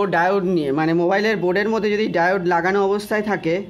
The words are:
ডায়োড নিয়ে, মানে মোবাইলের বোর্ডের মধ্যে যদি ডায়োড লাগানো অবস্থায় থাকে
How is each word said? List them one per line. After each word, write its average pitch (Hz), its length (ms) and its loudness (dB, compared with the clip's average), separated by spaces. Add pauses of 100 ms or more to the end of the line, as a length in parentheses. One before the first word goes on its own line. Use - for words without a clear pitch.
ডায়োড 180 400 2
নিয়ে, 165 260 0
মানে 156 220 0
মোবাইলের 196 440 2
বোর্ডের 180 320 0
মধ্যে 214 220 0
যদি 208 160 0
ডায়োড 180 400 0
লাগানো 180 360 0
অবস্থায় 208 400 -2
থাকে 180 320 -2 (140)